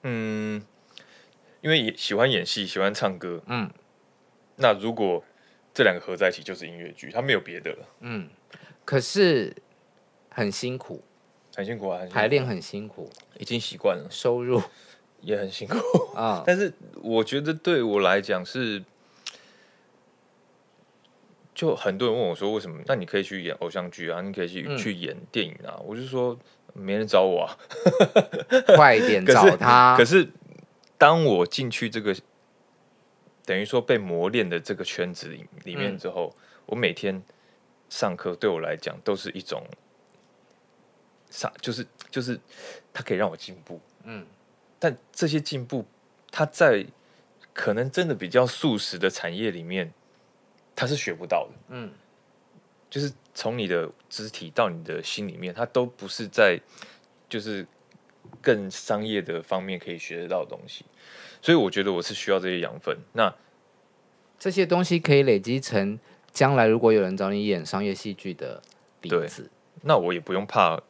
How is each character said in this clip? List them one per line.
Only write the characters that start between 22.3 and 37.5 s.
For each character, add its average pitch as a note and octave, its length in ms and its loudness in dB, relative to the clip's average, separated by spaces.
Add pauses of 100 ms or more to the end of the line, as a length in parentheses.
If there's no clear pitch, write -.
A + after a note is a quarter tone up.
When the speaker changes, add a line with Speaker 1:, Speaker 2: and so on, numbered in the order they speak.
Speaker 1:
说 G2+ 180 -4
：“为 G#2+ 60 -2
什 F#2+ 100 -10
么？ D#2+ 180 -14
那 C3+ 80 0
你 F#2 100 -6
可 G2 120 -4
以 G2 60 0
去 F#2+ 180 -8
演 E2 200 -8
偶 E2+ 80 -6
像 F2+ 200 -8
剧 E2+ 200 -10
啊， E2+ 120 -6
你 G2 120 -10
可 F#2+ 100 -6
以 E2+ 60 -6
去， F2+ 180 -10
Speaker 2:
嗯。 C#3+ 100 -6
Speaker 1:
去 A2 160 -4
演 E2+ 220 -8 (160)
电 G#2 140 -4
影 D#2+ 80 -14 (120)
啊。” - 200 -14
我 G#2 100 -10
就 A#2+ 80 -10
说 B2 340 -4 (380)
：“没 G2 220 -4
人 A2 100 -2
找 F#2+ 160 6
我 F2+ 200 2
啊。” - 140 -8 (680)
Speaker 2:
<laughs> B3+ 520 4
快 C3+ 240 10
点 G2 260 2
找 G#2 300 10
他。 B2 420 8
Speaker 1:
可 A#2+ 60 10
是， E3 220 6
可 - 40 -16
是 - 20 -20 (680)
当 D#3+ 260 8
我 G#2 240 4
进 B2+ 240 -4
去 A#2 180 -4
这 A2+ 120 -6
个， G#2 120 -2 (1300)
等 F#2 120 -2
于 G2+ 60 -2
说 A#2+ 180 0
被 A#2+ 160 2
磨 F2+ 300 -2
练 G#2+ 220 0
的 E2+ 100 -2
这 F#2+ 160 -6
个 F2+ 80 -10
圈 F2+ 300 -6
子 - 160 -14
里， - 160 -16 (180)
里 F2 140 -10
面 G2 200 -6
之 F#2 120 -8
后， F2 260 -8
Speaker 2:
嗯。 - 60 -20 (240)
Speaker 1:
我 - 100 -6
每 A2+ 160 0
天 F#2+ 320 -6 (680)